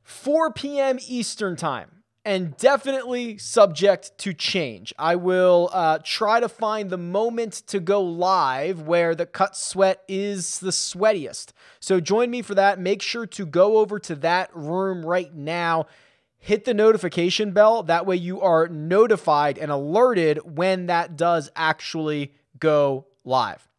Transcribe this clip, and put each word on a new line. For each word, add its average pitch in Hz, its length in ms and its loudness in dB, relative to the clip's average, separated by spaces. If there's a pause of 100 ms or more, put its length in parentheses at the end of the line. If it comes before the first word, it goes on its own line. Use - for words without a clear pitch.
four 311 500 -2
P 285 260 -8
M 269 300 0
Eastern 214 480 -6
time, 135 480 -8 (220)
and 185 300 -4
definitely 247 840 -2
subject 190 800 4
to 190 160 -6
change. 120 640 -6
I 165 200 0
will, 180 560 4
uh, 160 280 2
try 220 380 0
to 240 80 0
find 214 420 -4
the 185 80 -6
moment 220 540 -4 (160)
to 196 140 -4
go 196 200 2
live 170 840 0
where 170 300 2
the 170 120 -4
Cut - 320 -2
Sweat 190 500 0
is 190 540 -6
the 185 80 -6
sweatiest. 180 840 -2 (300)
So 190 180 2
join 220 320 0
me 247 100 -6
for 202 140 -8
that. 190 240 4
Make 190 220 -2
sure 233 240 -6
to 202 200 -10
go 185 340 4
over 208 200 0
to 170 160 -10
that 165 400 -2
room 175 500 -4
right 170 280 -2
now. 165 540 -2 (500)
Hit 214 260 -2
the 247 100 0
notification 208 800 2
bell. 214 320 6
That 165 220 0
way 190 100 0
you 180 240 -6
are 170 300 4
notified 160 880 2
and 156 120 -8
alerted 160 760 2
when 180 400 -2
that 170 320 -2
does 170 400 0
actually 156 720 -4 (260)
go 143 480 2 (200)
live. 123 420 -2 (120)